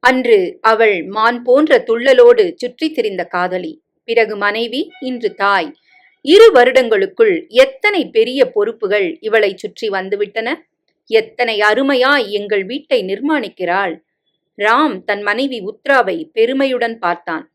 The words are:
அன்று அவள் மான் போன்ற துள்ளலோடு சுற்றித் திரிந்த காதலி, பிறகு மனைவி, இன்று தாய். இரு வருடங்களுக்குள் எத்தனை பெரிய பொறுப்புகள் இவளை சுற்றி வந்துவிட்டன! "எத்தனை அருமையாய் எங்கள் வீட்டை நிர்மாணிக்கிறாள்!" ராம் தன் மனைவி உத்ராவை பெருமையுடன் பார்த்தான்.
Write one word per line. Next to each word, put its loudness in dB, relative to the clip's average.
அன்று 2
அவள் 2
மான் -2
போன்ற 2
துள்ளலோடு 4
சுற்றித் -8
திரிந்த -4
காதலி, -6
பிறகு 0
மனைவி, -4
இன்று -6
தாய். 0
இரு 8
வருடங்களுக்குள் 2
எத்தனை 0
பெரிய 0
பொறுப்புகள் -2
இவளை 0
சுற்றி -12
வந்துவிட்டன! -6
"எத்தனை -2
அருமையாய் 2
எங்கள் -4
வீட்டை -4
நிர்மாணிக்கிறாள்!" -4
ராம் 0
தன் -4
மனைவி -4
உத்ராவை -2
பெருமையுடன் -2
பார்த்தான். -6